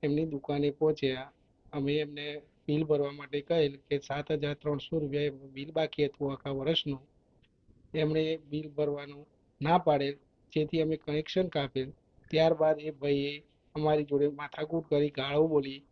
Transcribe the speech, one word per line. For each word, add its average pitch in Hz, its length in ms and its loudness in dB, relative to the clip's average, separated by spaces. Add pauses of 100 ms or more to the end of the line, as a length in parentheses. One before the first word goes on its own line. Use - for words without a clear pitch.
એમની 151 240 0
દુકાને 143 440 -2
પહોંચ્યા. 139 640 0 (400)
અમે 143 240 0
એમને 147 460 -6 (240)
બિલ 151 180 2
ભરવા 143 260 2
માટે 143 300 -6
કહેલ 147 360 2
કે 143 220 -2
સાત 143 340 -4
હજાર 147 220 0
ત્રણસો 147 440 -2
રૂપિયા 147 320 0
બિલ 135 420 -14
બાકી 156 340 2
હતું 139 260 -4
આખા 135 180 -8
વર્ષનું. 139 500 -2 (960)
એમણે 156 420 0
બિલ 151 320 -8
ભરવાનું 143 580 -4 (360)
ના 165 160 4
પાડેલ, 143 360 2 (380)
જેથી 156 280 0
અમે 156 160 0
કનેક્શન 156 520 -2
કાપેલ. 139 440 -4 (380)
ત્યારબાદ 156 500 4
એ 151 100 -6
ભાઈએ 143 520 0 (320)
અમારી 151 300 2
જોડે 143 240 2
માથાકૂટ 151 600 -6
કરી, 147 220 2
ગાળો 143 380 2
બોલી 139 440 0